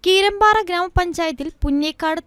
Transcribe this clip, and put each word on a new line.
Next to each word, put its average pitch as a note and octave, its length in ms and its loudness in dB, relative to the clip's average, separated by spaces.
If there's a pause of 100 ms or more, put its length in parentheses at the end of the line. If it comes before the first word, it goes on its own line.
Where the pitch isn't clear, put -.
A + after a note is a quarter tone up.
കീരമ്പാറ G4+ 640 4
ഗ്രാമപഞ്ചായത്തിൽ F4 840 -4 (100)
പുന്നേക്കാട് D#4 640 -2